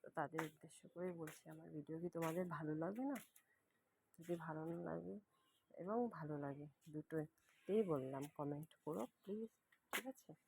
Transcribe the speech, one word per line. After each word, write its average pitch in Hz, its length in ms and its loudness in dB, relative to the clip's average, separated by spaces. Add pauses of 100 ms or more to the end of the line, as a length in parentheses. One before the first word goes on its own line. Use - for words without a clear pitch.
তো - 100 -14
তাদের 160 300 0
উদ্দেশ্য 160 480 -2
করেই 180 240 -2
বলছি, 160 360 -6
আমার 160 220 -12
ভিডিও 156 300 -4
কি 175 80 0
তোমাদের 165 400 2
ভালো 156 260 0
লাগে 190 300 2
না? 269 140 2 (1000)
যদি 170 180 0
ভালো 160 280 -2
না 170 180 0
লাগে 170 340 -2 (580)
এবং 220 340 2
ভালো 156 300 -2
লাগে, 143 280 -2 (200)
দুটোতেই 156 960 0
বললাম, 135 400 4 (140)
কমেন্ট 147 340 -2 (140)
করো 170 220 0
প্লিজ, 220 440 -4 (420)
ঠিক 220 140 0
আছে? - 260 -10 (160)